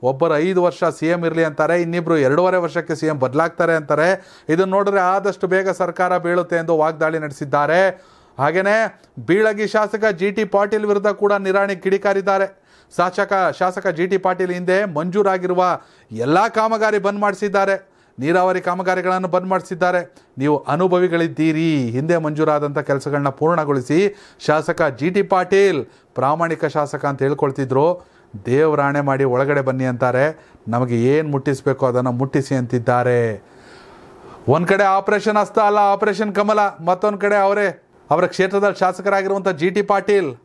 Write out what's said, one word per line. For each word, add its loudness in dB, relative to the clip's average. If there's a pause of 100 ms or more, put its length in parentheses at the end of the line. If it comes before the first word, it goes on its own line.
(100)
ಒಬ್ಬರು 0 (120)
ಐದು 0
ವರ್ಷ 0
ಸಿ -2
ಎಂ -4
ಇರಲಿ 0
ಅಂತಾರೆ, 0
ಇನ್ನಿಬ್ರು -2 (100)
ಎರಡೂವರೆ 2
ವರ್ಷಕ್ಕೆ -4
ಸಿ 0
ಎಂ -4
ಬದಲಾಗ್ತಾರೆ 0
ಅಂತಾರೆ. 0 (440)
ಇದನ್ನ 2
ನೋಡಿದ್ರೆ 2 (120)
ಆದಷ್ಟು -2
ಬೇಗ 0 (100)
ಸರ್ಕಾರ 0
ಬೀಳುತ್ತೆ 0
ಎಂದು 0
ವಾಗ್ದಾಳಿ -2
ನಡೆಸಿದ್ದಾರೆ. 0 (640)
ಹಾಗೇನೇ 2 (500)
ಬೀಳಗಿ 2
ಶಾಸಕ 0 (180)
ಜಿ 0
ಟಿ 0 (100)
ಪಾಟೀಲ್ 0
ವಿರುದ್ಧ 0 (100)
ಕೂಡ 2 (140)
ನಿರಾಣಿ 0
ಕಿಡಿಕಾರಿದ್ದಾರೆ. 0 (440)
ಶಾಸಕ, -2 (280)
ಶಾಸಕ -2 (140)
ಜಿ 0
ಟಿ 0
ಪಾಟೀಲ್ -2
ಹಿಂದೆ 0 (180)
ಮಂಜೂರಾಗಿರುವ 0 (640)
ಎಲ್ಲ 4 (180)
ಕಾಮಗಾರಿ 0
ಬಂದ್ -4
ಮಾಡಿಸಿದ್ದಾರೆ, 0 (460)
ನೀರಾವರಿ 2
ಕಾಮಗಾರಿಗಳನ್ನು -2
ಬಂದ್ 0
ಮಾಡಿಸಿದ್ದಾರೆ. 0 (400)
ನೀವು 2 (160)
ಅನುಭವಿಗಳಿದ್ದೀರಿ, 0 (260)
ಹಿಂದೆ 0
ಮಂಜೂರಾದಂಥ 0 (100)
ಕೆಲಸಗಳನ್ನ -2
ಪೂರ್ಣಗೊಳಿಸಿ. 0 (480)
ಶಾಸಕ 0 (200)
ಜಿ -2
ಟಿ 2 (100)
ಪಾಟೀಲ್ 2 (380)
ಪ್ರಾಮಾಣಿಕ -2 (120)
ಶಾಸಕ -4
ಅಂತ -6
ಹೇಳ್ಕೊಳ್ತಿದ್ರು. 0 (640)
ದೇವರಾಣೆ 2
ಮಾಡಿ 2
ಒಳಗಡೆ 0
ಬನ್ನಿ -2
ಅಂತಾರೆ, 0 (480)
ನಮಗೆ 0 (180)
ಏನ್ 0
ಮುಟ್ಟಿಸ್ಬೇಕೋ -2
ಅದನ್ನ 0
ಮುಟ್ಟಿಸಿ -2
ಅಂತಿದ್ದಾರೆ. 0 (1300)
ಒಂದ್ 0
ಕಡೆ 4 (140)
ಆಪರೇಷನ್ 0
ಹಸ್ತ -2
ಅಲ್ಲ, 2 (140)
ಆಪರೇಷನ್ -2
ಕಮಲ, 2 (260)
ಮತ್ತೊಂದ್ 0
ಕಡೆ 2
ಅವರೇ, 0 (420)
ಅವರ 2
ಕ್ಷೇತ್ರದಲ್ಲಿ 0
ಶಾಸಕರಾಗಿರುವಂಥ 0 (140)
ಜಿ 2
ಟಿ 0
ಪಾಟೀಲ್ 0 (120)